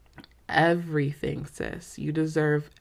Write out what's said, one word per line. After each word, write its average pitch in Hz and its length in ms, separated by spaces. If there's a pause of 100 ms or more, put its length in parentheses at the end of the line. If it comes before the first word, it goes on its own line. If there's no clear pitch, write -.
(480)
everything, 151 960
sis. - 520
You 147 140
deserve 151 580 (100)